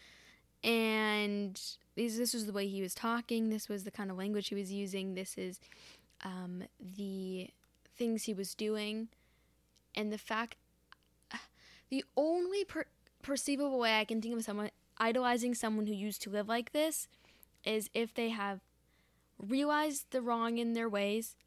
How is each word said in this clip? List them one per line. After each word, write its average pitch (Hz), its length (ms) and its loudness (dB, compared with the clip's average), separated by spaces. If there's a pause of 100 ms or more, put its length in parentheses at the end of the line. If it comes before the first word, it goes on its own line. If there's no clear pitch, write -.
(640)
And 214 960 2 (360)
this, 226 200 0
this 233 160 2
was 226 140 -2
the 202 80 -4
way 202 140 0
he 196 120 -2
was 185 140 -2
talking, 226 560 0
this 214 180 -2
was 202 160 -4
the 196 60 -8
kind 196 200 -6
of 185 60 -6
language 202 320 -2
he 208 60 -2
was 196 180 -4
using, 190 400 -4
this 185 240 -6
is, 185 240 -6 (640)
um, 180 380 -6 (180)
the 190 720 -6 (440)
things 226 280 0
he 220 100 -2
was 190 220 -4
doing. 214 540 -2 (840)
And 214 160 0
the 214 60 -4
fact, 226 400 -4 (720)
<sighs> 226 80 -8 (520)
the 269 160 -2 (100)
only 359 480 2
per-, - 220 -4 (340)
perceivable 277 580 0
way 220 200 6
I 214 60 4
can 220 180 -2
think 233 140 -2
of 226 80 -2
someone 208 260 -4 (280)
idolizing 240 540 4
someone 214 340 0
who 214 60 0
used 202 300 -4
to 202 80 -6
live 208 180 0
like 233 240 0
this 302 340 2 (580)
is 214 280 0
if 226 220 0
they 226 160 0
have 202 300 -2 (760)
realized 285 760 2
the 254 120 0
wrong 233 340 2
in 233 160 2
their 233 160 2
ways, 208 480 0 (100)